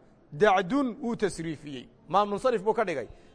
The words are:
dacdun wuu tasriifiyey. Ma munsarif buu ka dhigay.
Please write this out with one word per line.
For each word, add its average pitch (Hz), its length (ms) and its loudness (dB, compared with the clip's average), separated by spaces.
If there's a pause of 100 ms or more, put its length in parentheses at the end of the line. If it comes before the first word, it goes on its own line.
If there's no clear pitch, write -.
(300)
dacdun 202 720 2
wuu 226 140 -4
tasriifiyey. 156 720 -6 (220)
Ma 196 160 4
munsarif 202 380 -2
buu 214 100 2
ka 220 120 0
dhigay. 139 220 -4 (280)